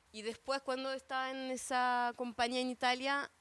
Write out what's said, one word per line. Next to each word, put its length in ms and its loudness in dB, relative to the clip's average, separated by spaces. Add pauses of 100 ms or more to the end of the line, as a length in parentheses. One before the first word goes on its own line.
(120)
Y 100 -12
después 400 -4
cuando 300 -2
estaba 400 -4
en 180 -4
esa 640 2
compañía 460 0
en 100 0
Italia, 720 0